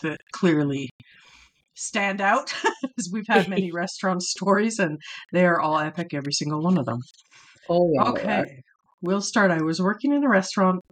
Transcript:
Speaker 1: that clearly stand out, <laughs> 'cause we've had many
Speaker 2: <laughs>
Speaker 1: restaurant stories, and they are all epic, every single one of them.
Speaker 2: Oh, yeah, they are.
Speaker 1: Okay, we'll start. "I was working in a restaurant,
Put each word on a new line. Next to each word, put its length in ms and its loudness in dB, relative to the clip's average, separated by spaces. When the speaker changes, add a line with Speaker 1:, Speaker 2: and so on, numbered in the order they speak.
Speaker 1:
that 160 -6
clearly 580 0
stand 460 -4
out, 360 2
<laughs> 240 -2
'cause 300 -6
we've 160 -6
had 220 4
many 220 0
Speaker 2:
<laughs> 20 -8
Speaker 1:
restaurant 500 -2
stories, 560 0
and 200 -2
they 120 4
are 140 4
all 200 2
epic, 340 -6
every 200 -4
single 280 -4
one 160 2
of 80 0
them. 140 -2
Speaker 2:
Oh, 240 4
yeah, 180 2
they 80 -2
are. 160 0
Speaker 1:
Okay, 160 -16
we'll 200 -2
start. 300 2
"I 120 0
was 180 -2
working 320 0
in 100 2
a 60 2
restaurant, 520 2